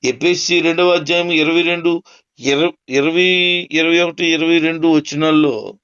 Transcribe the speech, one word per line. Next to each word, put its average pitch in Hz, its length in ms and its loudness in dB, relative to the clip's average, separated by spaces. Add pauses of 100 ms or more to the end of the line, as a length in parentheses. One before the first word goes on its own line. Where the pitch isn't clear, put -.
ఎఫ్ఎస్సి 170 560 0
రెండవ 170 340 2
అధ్యాయం 175 360 -2
ఇరవై 165 320 0
రెండు, 170 400 -2 (360)
ఇర-, 139 360 -2 (140)
ఇరవై, 175 800 0
ఇరవై 165 300 2
ఒకటి, 170 260 -2
ఇరవై 165 320 2
రెండు 160 300 0
వచనాల్లో 151 960 0